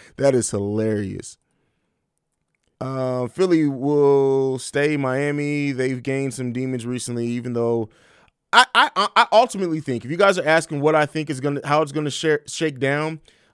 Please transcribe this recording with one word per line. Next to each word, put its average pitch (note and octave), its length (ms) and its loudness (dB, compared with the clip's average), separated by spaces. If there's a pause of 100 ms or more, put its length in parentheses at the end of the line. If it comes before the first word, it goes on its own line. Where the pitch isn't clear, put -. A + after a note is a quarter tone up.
(180)
that C#3 180 4
is A#2 160 0
hilarious. G#2 840 -4 (1400)
Uh, B2+ 480 -4
Philly E3 400 2
will C#3 920 2
stay D3 360 0
Miami. C#3+ 760 -2
They've B2+ 300 -4
gained C3+ 320 -4
some B2 200 -6
demons B2+ 320 -6
recently, A#2+ 420 -6
even A#2+ 260 -6
though A#2 360 -2 (640)
I, G#3+ 120 8 (100)
I, A3 400 2
I A3+ 160 4
ultimately F#3+ 500 2
think, B2 240 -6
if B2+ 60 -10
you E3+ 60 -4
guys G3 200 4
are D3 100 -2
asking D#3 340 0
what D3+ 140 4
I D3+ 100 4
think D3+ 240 -6
is C3+ 100 -6
gonna, C#3+ 260 -4
how D3 160 2
it's D3 100 -2
gonna D3+ 200 -4
share, D3+ 360 0
shake D3+ 320 -4
down, D3+ 420 -2 (320)